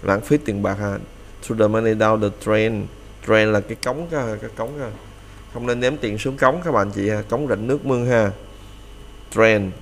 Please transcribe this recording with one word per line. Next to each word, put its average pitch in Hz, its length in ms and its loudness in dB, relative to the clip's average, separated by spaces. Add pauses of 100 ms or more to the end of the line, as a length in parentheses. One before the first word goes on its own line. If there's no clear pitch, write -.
Lãng 98 200 0
phí - 160 2
tiền 107 260 -2
bạc 98 100 0
ha. 101 240 -4 (500)
Throw 113 100 -4
the 110 100 6
money 110 260 2
down 110 280 4
the 101 140 0 (100)
drain. 107 420 2 (380)
Drain 107 280 4
là 104 60 4
cái 107 160 -6
cống, 139 360 -6
cái, 151 120 -2 (180)
cái 110 140 -10
cống 120 240 -6
ha. 127 100 -8 (640)
Không 120 140 -6
nên 120 120 0
ném 127 180 2
tiền 110 200 -2
xuống 135 200 -4
cống 139 280 4
các 170 60 0
bạn 104 200 2
chị 101 180 0
ha. 107 200 0
Cống 139 180 0
rãnh 117 200 0
nước 139 180 0
mương 123 200 2
ha. 117 260 4 (1000)
Drain 107 400 4 (100)